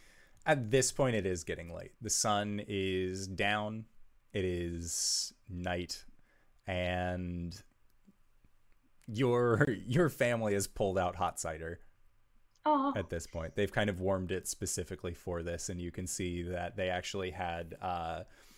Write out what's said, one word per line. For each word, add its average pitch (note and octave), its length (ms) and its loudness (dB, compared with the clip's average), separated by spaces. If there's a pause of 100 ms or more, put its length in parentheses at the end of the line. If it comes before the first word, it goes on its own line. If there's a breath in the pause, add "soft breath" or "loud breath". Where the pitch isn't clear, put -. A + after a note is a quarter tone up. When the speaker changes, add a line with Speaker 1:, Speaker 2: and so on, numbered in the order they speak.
(460 soft breath)
Speaker 1:
At C3+ 260 2
this C3 200 6
point, B2+ 240 2
it F#2+ 100 2
is F2+ 180 0
getting E2 300 -6
late. F2 180 -12 (100)
The G#2+ 80 -6
sun G#2 580 2
is F#2+ 600 0
down. G#2+ 580 -2 (480)
It G2 120 2
is E2+ 880 -2 (160)
night, F2+ 540 -4 (640)
and F2+ 880 -2 (1500)
your, A#2+ 580 6 (120)
<laughs> - 100 -8
your D3 220 6
family A2+ 440 2
has G2 140 2
pulled F#2+ 300 2
out F2+ 180 2
hot F2 240 0
cider D#2+ 400 -6 (840)
Speaker 2:
Oh. C#4+ 300 4
Speaker 1:
at F#2+ 140 -2
this E2+ 180 -4
point. E2 280 -6
They've G2+ 160 2
kind G#2 180 2
of F#2 120 -2
warmed F#2 300 0
it F#2 160 -2
specifically F2+ 640 -4
for F2 280 -6
this, E2 280 -6
and F2 120 -6
you F2 100 -4
can F2+ 160 -8
see F2 360 -2
that F2 320 -4
they F#2 140 0
actually F2+ 420 -2
had, E2+ 500 -4
uh, E2+ 420 -4 (340 soft breath)